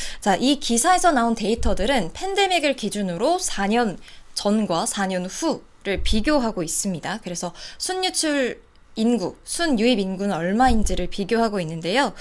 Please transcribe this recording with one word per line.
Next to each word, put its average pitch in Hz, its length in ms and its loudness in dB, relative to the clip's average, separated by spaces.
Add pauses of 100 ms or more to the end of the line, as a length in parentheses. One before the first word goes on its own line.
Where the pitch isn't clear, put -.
(200)
자, 196 160 2
이 269 240 2
기사에서 349 500 2
나온 233 240 2
데이터들은 208 800 0
팬데믹을 370 640 0
기준으로 208 640 -2
사 - 260 -2
년 214 320 0 (360)
전과 202 520 0
사 196 200 -2
년 185 200 -2
후를 - 800 -4
비교하고 226 580 2
있습니다. 180 640 -4
그래서 175 280 -8 (260)
순유출 349 840 -2 (320)
인구, 220 500 0
순유입 247 540 2
인구는 190 360 -2
얼마인지를 196 720 2
비교하고 208 520 0
있는데요. 165 600 0